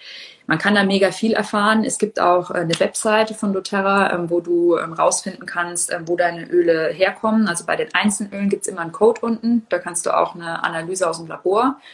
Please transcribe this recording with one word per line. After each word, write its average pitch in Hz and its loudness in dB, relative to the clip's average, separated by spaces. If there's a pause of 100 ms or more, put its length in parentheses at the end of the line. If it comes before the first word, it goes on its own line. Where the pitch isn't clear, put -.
(460)
man 160 0
kann 202 2
da 202 4
mega 190 2
viel 220 0
erfahren. 214 2
Es - -4
gibt - -2
auch, 180 2
äh, 185 -2
eine 165 0
Webseite 214 2
von 202 -2
doTERRA, 196 0
ähm, 175 -2
wo 175 2
du, 170 2
ähm, 160 -4
rausfinden 175 0
kannst, 175 -4
ähm, 170 -6
wo 170 0
deine 170 -2
Öle 165 2
herkommen. 202 2
Also 170 -4
bei 165 2
den 160 -4
Einzelölen 202 0
gibt's 202 -2
immer 180 -8
einen 165 -8
Code 233 2
unten. 226 0
Da 175 0
kannst 175 -6
du - 0
auch 170 0
eine 170 -8
Analyse 170 -2
aus 165 -6
dem 165 -12
Labor 208 0 (140)